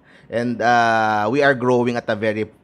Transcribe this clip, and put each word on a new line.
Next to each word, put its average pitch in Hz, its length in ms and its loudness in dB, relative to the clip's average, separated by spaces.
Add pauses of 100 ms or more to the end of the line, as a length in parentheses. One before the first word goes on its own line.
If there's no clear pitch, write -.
(300)
And, 117 320 -4
ah, 113 680 2
we 139 140 0
are 139 160 2
growing 123 400 0
at 117 80 -6
a 117 80 -2
very 107 320 -4 (180)